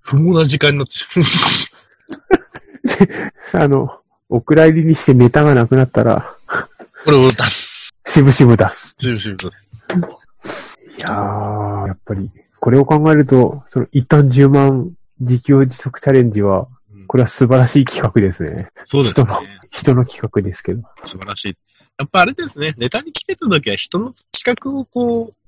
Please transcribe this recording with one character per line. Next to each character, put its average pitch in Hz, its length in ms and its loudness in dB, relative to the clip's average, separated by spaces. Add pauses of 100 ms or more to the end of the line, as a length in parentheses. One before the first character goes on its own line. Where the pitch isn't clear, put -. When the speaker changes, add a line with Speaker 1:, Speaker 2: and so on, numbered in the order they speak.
Speaker 1:
不 - 160 -4
毛 165 160 2
な 160 120 2
時 147 140 -2
間 147 140 0
に 143 60 -4
な 139 60 -6
っ - 20 -12
て - 60 -20
し - 220 -12
ま 175 80 2
い - 20 4
ま - 60 -2
し - 380 -2 (1800)
た。 185 60 -2
Speaker 2:
<laughs> - 0 -
で、 160 60 2
あ 143 40 2
の、 135 320 -2 (280)
お 120 120 -2
蔵 156 260 4
入 160 160 2
り 156 40 0
に 160 80 4
し - 100 -6
て 139 100 4
ネ 123 160 6
タ 147 140 2
が 147 100 4
な 117 120 2
く 131 100 0
な 131 80 4
っ 127 40 -4
た 113 160 -2
ら、 110 300 -2 (720)
Speaker 1:
こ 151 60 0
れ 147 60 6
を 131 60 6
出 131 60 6 (160)
す。 - 500 -8 (120)
Speaker 2:
し - 160 4
ぶ 135 100 6
し - 120 4
ぶ 120 120 6
出 104 160 0
す。 - 260 -20
Speaker 1:
し 127 140 -4
ぶ 107 80 -6
し 104 80 -10
ぶ 98 80 -12
出 92 140 -12 (880)
す。 - 380 -16 (200)
Speaker 2:
い - 20 -18
や 113 80 -10
ー、 104 800 -6
や 95 40 -8
っ - 120 -12
ぱ 107 100 -8
り、 95 160 -8 (280)
こ - 120 -2
れ 131 80 6
を 139 60 4
考 156 260 2
え 156 40 4
る 151 120 2
と、 127 420 2
そ 131 120 -6
の、 - 120 -6
一 135 140 -2
旦 147 240 4
十 139 180 4
万 139 440 2 (280)
自 123 200 -2
給 139 200 2
自 127 160 0
足 - 240 -12
チ - 80 -2
ャ 139 40 2
レ 131 100 6
ン 117 100 0
ジ 104 100 -2
は、 98 240 -2 (260)
Speaker 1:
う - 60 -20
ん。 95 80 -20
Speaker 2:
こ - 120 0
れ 123 40 4
は 117 60 0
素 - 180 0
晴 127 140 4
ら 123 60 4
し 139 160 2
い - 20 2
企 - 180 -8
画 113 180 0
で 95 120 0
す - 100 -10
ね。 85 260 -10 (160)
Speaker 1:
そ 143 160 -4
う 135 40 0
で 110 60 -2
す - 100 0
ね。 127 40 4
Speaker 2:
人 101 80 -4
の、 - 80 -4 (300)
人 - 240 0
の 123 100 2
企 - 300 -10
画 104 80 0
で 92 120 -8
す - 80 -20
け 92 120 -8
ど。 117 80 -12 (220)
Speaker 1:
素 - 140 -18
晴 95 60 -18
ら 101 120 -12
し 101 140 -12
い。 90 60 -16 (420)
や 139 60 -8
っ 143 60 -14
ぱ 185 100 0
あ 175 60 4
れ 269 80 -8
で 339 140 -12
す - 100 -20
ね。 151 180 -8
ネ 120 140 -6
タ 233 120 -6
に 311 100 -18
決 - 160 -14
め 381 80 -6
た 320 100 -8
時 151 240 -2
は 98 60 -4
人 - 220 -8
の 240 160 -10 (180)
企 - 280 -6
画 269 100 -12 (100)
を 247 40 -10
こ 233 480 -6
う - 20 -20 (140)